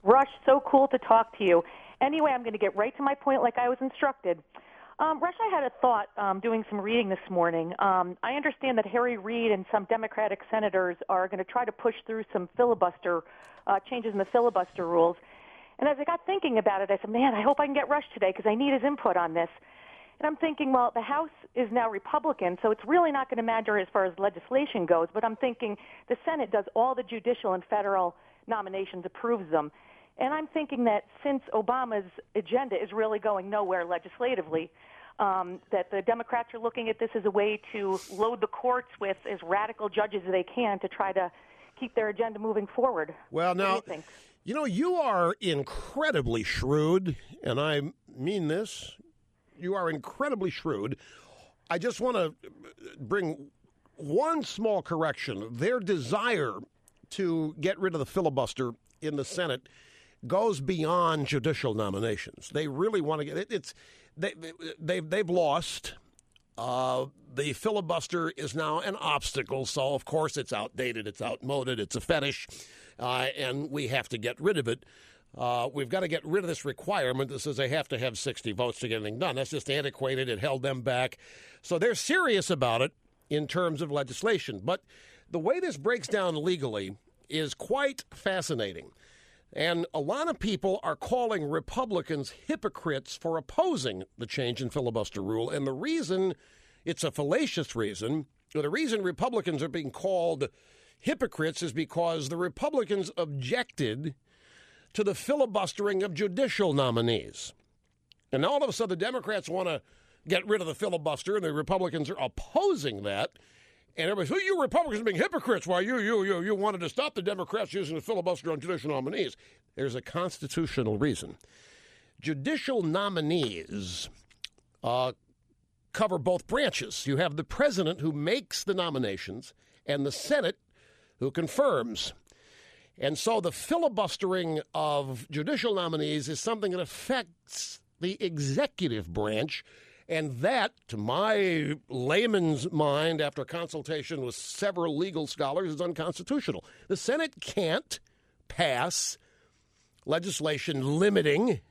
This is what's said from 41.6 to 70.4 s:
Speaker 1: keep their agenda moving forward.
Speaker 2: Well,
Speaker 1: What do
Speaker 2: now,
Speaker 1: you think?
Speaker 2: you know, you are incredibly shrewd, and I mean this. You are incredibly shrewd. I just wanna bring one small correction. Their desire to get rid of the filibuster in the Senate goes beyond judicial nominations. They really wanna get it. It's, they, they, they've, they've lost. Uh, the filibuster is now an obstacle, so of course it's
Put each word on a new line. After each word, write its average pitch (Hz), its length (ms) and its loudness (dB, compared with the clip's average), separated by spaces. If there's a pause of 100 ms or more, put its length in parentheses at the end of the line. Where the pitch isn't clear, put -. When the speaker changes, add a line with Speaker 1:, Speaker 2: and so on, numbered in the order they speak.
Speaker 1:
keep 254 160 -8
their 220 140 2
agenda 208 320 -2
moving 214 280 0
forward. 190 460 0 (180)
Speaker 2:
Well, 170 180 2
Speaker 1:
What 180 80 2
do 196 60 2
Speaker 2:
now, 190 120 4
Speaker 1:
you 214 60 -2
think? 160 240 -12 (400)
Speaker 2:
you 208 80 -6
know, 302 100 0
you 285 320 2
are 202 460 2
incredibly 147 1000 0
shrewd, 151 760 2 (260)
and 127 160 0
I 147 220 0 (260)
mean 170 400 -2
this. - 480 -4 (600)
You 180 160 -4
are 180 160 0
incredibly 190 600 -2
shrewd. 123 480 -2 (720)
I 170 80 0
just 214 240 -4
wanna 208 300 0 (680)
bring 156 520 -2 (440)
one 254 480 2
small 208 380 0
correction. 139 680 -2
Their 175 300 0
desire 175 800 0 (520)
to 165 500 0
get 190 180 0
rid 185 160 0
of 151 40 0
the 131 60 0
filibuster 135 680 0 (280)
in 156 140 -4
the 139 80 -2
Senate 147 460 -4 (580)
goes 190 320 2
beyond 160 680 2
judicial 135 460 0
nominations. 104 800 -2
They 151 140 -2
really 185 320 0
wanna 151 240 0
get 156 140 -6
it. 202 120 -4
It's, 196 240 -6 (440)
they, 175 160 -4
they, 160 180 -14 (260)
they've, 160 320 -2
they've 185 200 0
lost. 170 640 0 (640)
Uh, 127 480 0 (280)
the 139 200 -2
filibuster 170 800 -2
is 139 200 -8
now 156 260 0
an 202 160 -4
obstacle, 139 680 -2
so 139 280 0
of 131 100 -2
course 156 320 0
it's 139 160 -6